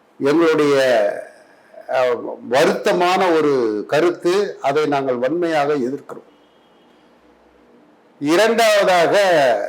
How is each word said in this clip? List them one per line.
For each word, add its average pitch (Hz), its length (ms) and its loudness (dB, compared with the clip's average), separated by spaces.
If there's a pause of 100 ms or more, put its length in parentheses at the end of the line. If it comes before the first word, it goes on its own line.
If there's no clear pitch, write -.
(200)
எங்களுடைய, 151 580 2 (1080)
அஹ், 123 480 -2 (140)
வருத்தமான 180 840 0
ஒரு 123 520 0
கருத்து. 175 720 -2
அதை 147 260 0
நாங்கள் 135 300 -2
வன்மையாக 151 580 -2
எதிர்க்கிறோம். 135 540 -8 (1900)
இரண்டாவதாக 190 920 2 (540)